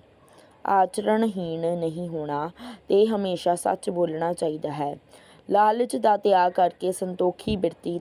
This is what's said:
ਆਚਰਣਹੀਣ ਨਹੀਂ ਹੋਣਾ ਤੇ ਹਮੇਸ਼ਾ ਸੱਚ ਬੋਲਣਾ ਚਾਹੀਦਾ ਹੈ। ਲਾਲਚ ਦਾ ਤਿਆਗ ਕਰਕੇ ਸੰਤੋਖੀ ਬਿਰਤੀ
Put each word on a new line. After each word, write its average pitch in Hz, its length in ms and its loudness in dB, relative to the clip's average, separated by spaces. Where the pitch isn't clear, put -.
ਆਚਰਣਹੀਣ 185 1120 0
ਨਹੀਂ 165 300 -4
ਹੋਣਾ 151 440 -6
ਤੇ 196 180 6
ਹਮੇਸ਼ਾ 190 500 0
ਸੱਚ 190 340 -4
ਬੋਲਣਾ 170 440 -2
ਚਾਹੀਦਾ 156 380 -4
ਹੈ। 143 260 -6
ਲਾਲਚ 214 460 2
ਦਾ 220 220 2
ਤਿਆਗ 185 340 4
ਕਰਕੇ 180 400 0
ਸੰਤੋਖੀ 185 640 -2
ਬਿਰਤੀ 175 460 -4